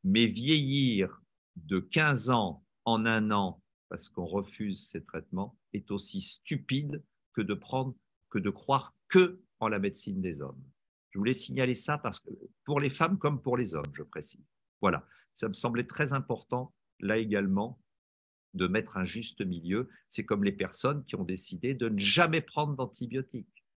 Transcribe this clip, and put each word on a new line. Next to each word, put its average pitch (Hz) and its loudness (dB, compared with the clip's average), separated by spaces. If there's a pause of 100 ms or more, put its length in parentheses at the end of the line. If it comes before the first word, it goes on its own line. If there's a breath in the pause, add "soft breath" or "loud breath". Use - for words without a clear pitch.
Mais 110 6
vieillir 131 2 (340)
de 95 0
quinze 135 2
ans 104 2 (200)
en 113 2
un 110 2
an 95 0 (280)
parce - -12
qu'on 87 -6
refuse 98 -4
ces - -10
traitements 90 -8 (160)
est 104 -8
aussi 98 -6
stupide 143 -6 (300)
que 113 -4
de 104 -2
prendre, 131 -4 (360)
que 107 -2
de 98 0
croire - -2 (140)
que 180 6 (200)
en 110 2
la 104 2
médecine 98 -2
des 82 -4
hommes. 67 -10 (480)
Je 98 -6
voulais 110 2
signaler 127 0
ça 147 -2
parce - -6
que - -18 (340)
pour 143 2
les 143 2
femmes 165 2
comme 147 2
pour 123 2
les 101 -2
hommes, 71 -4
je 76 -12
précise. - -12 (360)
Voilà, 85 2 (280 soft breath)
ça 113 -4
me 95 -4
semblait 120 0
très 143 0
important, 127 -4 (260)
là 104 2
également, 101 0 (760)
de 90 2
mettre 101 0
un 92 0
juste 110 -8
milieu. 92 -2 (220 loud breath)
C'est 104 -6
comme 101 0
les 98 4
personnes 131 -2
qui - -8
ont 98 -4
décidé 95 -4
de 117 -2
ne 104 0
jamais 160 4
prendre 147 -2
d'antibiotiques. 127 -8 (160)